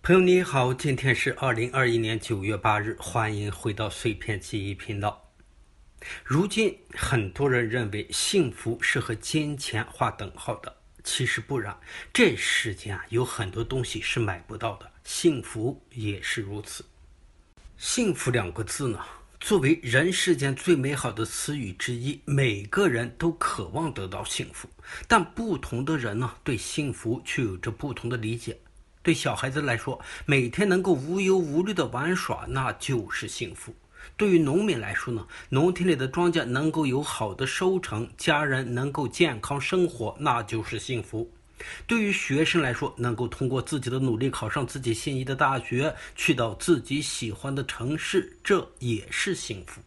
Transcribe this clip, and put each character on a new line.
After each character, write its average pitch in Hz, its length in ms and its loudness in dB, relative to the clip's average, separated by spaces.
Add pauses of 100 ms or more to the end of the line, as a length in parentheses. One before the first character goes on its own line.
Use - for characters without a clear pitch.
朋 175 100 8
友 185 60 10
你 180 220 8
好， 127 280 2
今 131 240 0
天 127 200 2
是 131 180 0
二 131 180 0
零 117 200 0
二 131 180 4
一 117 80 4
年 110 220 0
九 101 240 -4
月 107 120 0
八 104 240 2
日， 107 200 -4
欢 107 360 -2
迎 104 160 -2
回 104 220 -4
到 107 160 -4
碎 - 240 -2
片 104 260 -4
记 104 240 -6
忆 98 120 -6
频 101 240 -8
道。 - 320 -6 (920)
如 160 220 2
今 214 320 0 (160)
很 104 380 0
多 139 180 0
人 120 180 2
认 113 220 -2
为 104 220 -6
幸 156 400 2
福 - 280 -4
是 - 200 2
和 113 160 -4
金 147 420 -2
钱 113 320 -4
划 117 220 -2
等 95 240 -10
号 - 220 -6
的， - 140 -14 (320)
其 - 220 -2
实 120 160 0
不 139 160 -4
然， 101 180 -6 (380)
这 180 220 6
世 - 400 -2
间 101 200 -8
啊， - 140 -8
有 120 160 2
很 104 240 -4
多 113 140 -4
东 131 200 -2
西 110 160 -6
是 - 200 -2
买 98 180 -2 (100)
不 110 80 -12
到 104 200 -4
的， - 120 -20 (160)
幸 143 380 2
福 117 500 -4
也 104 300 -4
是 - 180 -2
如 101 220 -8
此。 - 240 -14 (920)
幸 220 380 0
福 - 160 -2
两 107 220 0
个 110 120 -6
字 135 240 -4
呢， 107 120 -4 (400)
作 - 180 4
为 151 240 6
人 143 320 4
世 175 240 4
间 139 160 0
最 170 220 4
美 139 180 0
好 131 180 -2
的 110 140 -2
词 - 320 -4
语 101 160 -6
之 - 220 -4
一， 131 300 -4
每 131 400 2
个 196 220 2
人 120 300 0
都 170 140 2
渴 - 380 -4
望 143 220 -4
得 95 160 -6
到 98 160 -8
幸 - 300 -4
福， - 160 -16 (380)
但 196 180 6
不 214 320 -4
同 123 260 -4
的 156 140 0
人 113 220 -2
呢， 123 120 -2 (120)
对 131 120 0
幸 135 380 -4
福 113 320 -2
却 - 160 -2
有 95 160 -2
着 113 140 -4
不 139 200 -6
同 113 160 -6
的 123 80 0
理 113 220 -2
解。 117 180 -8 (480)
对 165 100 4
小 120 220 0
孩 131 160 -2
子 147 100 0
来 123 160 0
说， - 240 -6 (240)
每 131 240 4
天 202 180 2
能 185 140 6
够 185 100 4
无 156 280 2
忧 190 180 6
无 160 240 2
虑 196 140 0
的 151 100 2
玩 135 300 0
耍， - 340 -4
那 127 240 0
就 120 380 -2
是 - 160 -4
幸 90 260 -6
福。 - 180 -14 (460)
对 208 140 6
于 170 80 10
农 160 260 4
民 151 140 2
来 104 160 -6
说 - 180 -2
呢， 107 140 -6 (220)
农 151 220 6
田 180 160 0
里 165 80 6
的 131 120 -2
庄 175 260 2
稼 160 100 2
能 135 280 2
够 151 160 2
有 135 160 2
好 107 280 -4
的 110 140 -2
收 185 340 2
成， 117 380 -4
家 151 260 2
人 131 300 0
能 135 180 0
够 139 160 -2
健 131 320 2
康 139 220 -4
生 180 260 2
活， 113 320 -6
那 127 220 2
就 107 220 -4
是 110 160 -6
幸 120 240 -4
福。 113 280 -6 (540)
对 233 160 2
于 202 100 2
学 147 320 2
生 160 200 4
来 123 100 0
说， - 240 -4
能 120 180 0
够 120 120 -2
通 131 200 -2
过 127 140 0
自 151 180 -2
己 127 120 -2
的 131 80 0
努 123 180 2
力 131 100 0
考 107 220 -2
上 135 160 0
自 135 140 -8
己 120 120 0
心 135 240 -2
仪 131 80 -2
的 135 120 -2
大 135 240 2
学， 131 360 0 (200)
去 - 180 2
到 117 220 0
自 151 260 4
己 139 180 -2
喜 120 320 -4
欢 139 220 -6
的 135 140 -2
城 135 280 -4
市， - 480 0
这 190 240 2 (120)
也 113 320 -2
是 - 240 -2
幸 95 320 -8
福。 - 200 -16